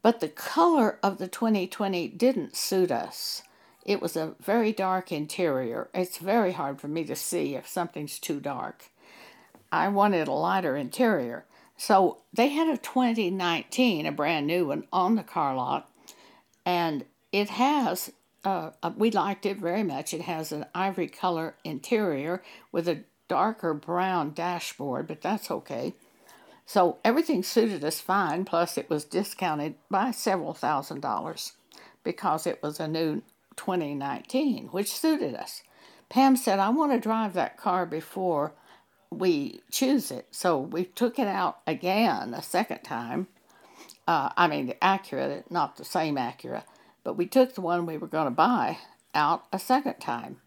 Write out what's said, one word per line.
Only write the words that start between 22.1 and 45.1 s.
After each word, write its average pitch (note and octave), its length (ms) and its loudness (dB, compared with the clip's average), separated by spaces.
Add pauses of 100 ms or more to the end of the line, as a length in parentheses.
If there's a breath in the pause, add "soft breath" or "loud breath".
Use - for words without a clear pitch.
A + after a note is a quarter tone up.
with E3+ 160 0
a E3+ 160 -2 (240)
darker F#3 460 0
brown E3+ 600 0
dashboard, E3 720 -4
but D#3 140 -10
that's G3+ 280 -2
okay. B2+ 440 -6 (720 loud breath)
So F3+ 380 4
everything B3+ 400 4
suited G#3 400 2
us - 160 -2
fine, F#3 460 0
plus F3 320 0
it - 120 -6
was D3+ 140 0
discounted D#3+ 720 -2 (140)
by G#3 220 2
several F#3 420 -2
thousand D3 480 -2
dollars - 520 -4 (500 loud breath)
because D#3 440 -2
it - 160 -4
was D3+ 160 -6
a D#3+ 80 -4
new D#3+ 360 -2 (320)
twenty E3 380 -4
nineteen, D#3 720 -2
which G3+ 260 -4
suited D4 420 0
us. - 280 -12 (460 soft breath)
Pam C4+ 260 6
said, G3+ 240 2
"I G3 100 4
want D4 220 2
to A#3+ 80 2
drive A3 340 -2
that - 240 -2
car F#3 280 0
before D#3+ 680 -2 (560 soft breath)
we E3+ 520 0 (100)
choose C4 400 2
it." B2 200 -10
So E3+ 260 2
we D#3+ 280 -2
took A#3+ 340 -2
it A3 80 2
out F#3+ 400 -2
again F3 680 0
a D3 80 -8
second - 420 -2
time. B2+ 440 -6 (800 loud breath)
Uh, D3 300 2
I F3 100 6
mean, D3 200 -2
the B2+ 80 -6
Acura, C#3+ 760 -2